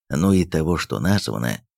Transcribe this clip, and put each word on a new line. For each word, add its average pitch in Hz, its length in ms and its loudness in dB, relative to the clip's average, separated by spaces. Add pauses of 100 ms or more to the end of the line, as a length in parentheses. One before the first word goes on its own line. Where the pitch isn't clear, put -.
Но 95 240 2
и 92 100 4
того, 80 340 0
что - 220 -4
названо, 60 640 -2 (160)